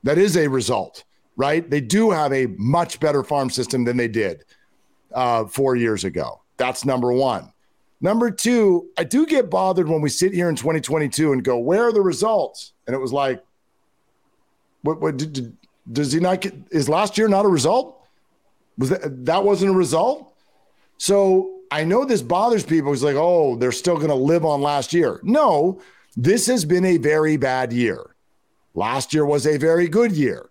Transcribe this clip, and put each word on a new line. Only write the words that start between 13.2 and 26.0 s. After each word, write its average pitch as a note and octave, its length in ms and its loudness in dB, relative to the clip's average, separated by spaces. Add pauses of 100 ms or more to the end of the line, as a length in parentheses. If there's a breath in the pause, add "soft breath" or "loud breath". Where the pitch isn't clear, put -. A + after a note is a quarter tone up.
what, D3+ 180 -2
what, D#3 180 -2
did, D#3 140 -6
did, B2 240 -10 (360)
does C#3 180 -2
he D3+ 80 0
not F3+ 220 0
get, F#3+ 120 -6 (200)
is C#3+ 160 0
last F#3+ 280 0
year A3 120 2
not G3 160 4
a G#3 40 4
result? F3+ 560 0 (720)
Was C3 140 -2
that, C3+ 340 -4
that F3 200 0
wasn't G3 260 2
a F#3 60 2
result? F#3 580 0 (640)
So F#3+ 540 2 (160)
I D#3 140 -2
know G3+ 220 2
this A#3 180 0
bothers F#3+ 420 0
people. D3 280 0
It's B2+ 100 -2
like, C#3+ 140 0
"Oh, D#3 400 2
they're B2 160 0
still F3 240 -2
gonna D3+ 180 0
live D3+ 300 2
on D3 180 0
last C#3+ 300 -2
year." D#3 320 0
No, F#3+ 560 2 (360 loud breath)